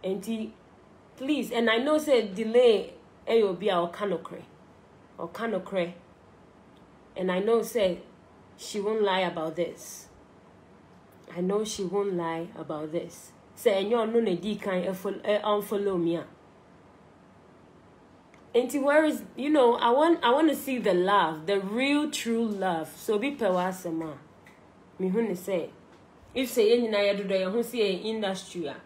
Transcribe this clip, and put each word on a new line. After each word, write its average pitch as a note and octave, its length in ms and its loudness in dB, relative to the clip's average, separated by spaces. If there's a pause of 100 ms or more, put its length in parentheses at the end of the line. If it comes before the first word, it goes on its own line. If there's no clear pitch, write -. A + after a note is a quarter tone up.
And F#3+ 200 -4
he, A3 300 -6 (640)
please, C4 340 -2
and A#3 160 2
I A3+ 120 4
know D4+ 180 2
say C4+ 300 2
delay, A3 680 4 (320)
eh, A3+ 160 4
will F#3+ 140 2
be G3 160 -2
our F3 180 2
kanokre. F3+ 540 -6 (760)
Or - 120 -10
kanokre. F#3 640 -4 (1200)
And F#3 140 -2
I F3+ 80 0
know A3 240 2
say G3 380 0 (540)
she - 240 -10
won't G#3+ 220 -2
lie F#3+ 200 2
about E3+ 340 -4
this. - 540 -8 (1300)
I F3 60 -4
know G3+ 220 0
she G#3+ 200 -6
won't G3 300 -2
lie E3 420 -4
about D#3 360 -8
this. - 400 -8 (240)
Say, G3 280 2
"Enyo A3 280 0
no A#3 80 4
na G#3 160 0
di G3+ 200 -4
kan F#3 280 -4
e F#3+ 100 -4
fol-, F#3+ 320 -8
e G#3 180 2
unfollow G3+ 580 0
me E3+ 160 0
a." D3 80 -6 (2250)
Auntie, B3+ 220 2
where C#4+ 260 4
is, D4 200 0 (120)
you C4+ 140 -4
know, B3+ 260 6
I B3 140 2
want, D#4 340 4
I A#3+ 80 6
want D4+ 180 6
to C#4 60 0
see C4 220 -4
the G3+ 160 2
love, F3 540 2
the G3+ 120 2
real, B3 520 0
true A#3 340 -2
love. F#3 500 -2
So - 220 -2
be C4 140 -2
pe A#3 180 -2
wa F#3 200 0
asem E3 340 -6
a. D3+ 140 -10 (840)
Me F#3 80 0
hu A3 140 0
ne G3+ 100 -2
say, F3 380 -4 (640)
if B3+ 140 -2
say, G#3+ 200 4
"Ye A#3+ 180 4
nyina G#3 160 2
ye G3+ 140 2
do G3+ 60 -4
do, F#3+ 100 -2
ye F#3 120 2
hu A3 180 -2
say, A#3+ 140 -8 (160)
ye F3+ 180 -6
industry F#3+ 560 -6
a." C3+ 80 -10 (100)